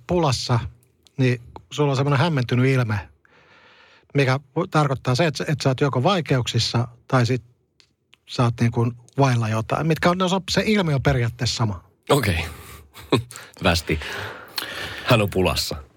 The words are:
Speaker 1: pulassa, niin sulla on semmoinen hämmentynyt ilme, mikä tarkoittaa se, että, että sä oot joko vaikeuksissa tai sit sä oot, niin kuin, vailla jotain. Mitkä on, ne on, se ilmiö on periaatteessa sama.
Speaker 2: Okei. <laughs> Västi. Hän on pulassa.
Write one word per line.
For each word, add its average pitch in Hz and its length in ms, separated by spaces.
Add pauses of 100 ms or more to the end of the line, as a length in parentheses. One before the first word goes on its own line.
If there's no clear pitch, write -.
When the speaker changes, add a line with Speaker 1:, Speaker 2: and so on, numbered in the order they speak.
Speaker 1:
pulassa, 135 540 (560)
niin 127 240 (300)
sulla 147 200
on 131 60
semmoinen 139 240
hämmentynyt 131 460
ilme, 120 420 (1080)
mikä 135 260 (300)
tarkoittaa 139 440
se, 170 120
että, 139 220
että 147 140
sä 139 60
oot 127 120
joko 131 220
vaikeuksissa 127 840 (200)
tai 123 180
sit 123 160 (840)
sä - 180
oot, 117 160
niin 120 120
kuin, 120 200 (260)
vailla 120 300
jotain. 110 380
Mitkä 165 240
on, 180 80
ne 190 60
on, 175 60 (200)
se - 160
ilmiö 190 280
on 127 80
periaatteessa 123 540
sama. 104 280 (260)
Speaker 2:
Okei. 87 340 (640)
<laughs> - 540
Västi. 85 360 (1040)
Hän 110 180
on 98 80
pulassa. 78 460 (200)